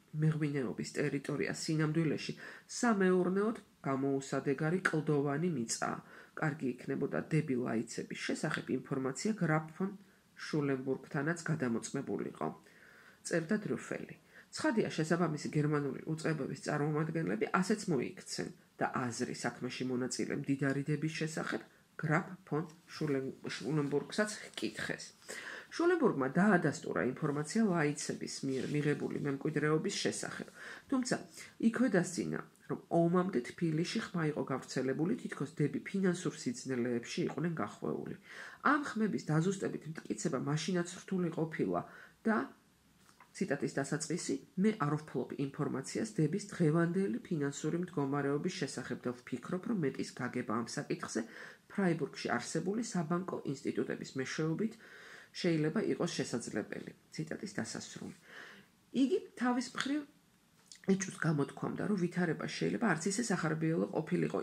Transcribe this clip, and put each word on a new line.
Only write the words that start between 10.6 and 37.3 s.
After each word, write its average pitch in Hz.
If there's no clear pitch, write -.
გადამოწმებულიყო. 117
წერდა 170
დროფელი. -
ცხადია, 233
შესაბამისი 160
გერმანული 147
უწყებების 156
წარმომადგენლები 160
ასეც 214
მოიქცენ -
და -
აზრი 123
საქმეში 123
მონაწილე 127
მდიდარი 139
დების 151
შესახებ -
გრაფ 156
ფონ 151
შულენ-, 135
შულენბურგსაც 147
ჰკითხეს. -
შულენბურგმა 320
დაადასტურა 165
ინფორმაცია 147
ლაიცების 160
მიერ 135
მიღებული 147
მემკვიდრეობის 151
შესახებ, -
თუმცა -
იქვე 226
დასძინა, 147
რომ -
ომამდე 180
თბილისში 170
ხმა 175
იყო 147
გავრცელებული, 135
თითქოს -
დები 151
ფინანსურ 180
სიძნელეებში 120
იყვნენ 165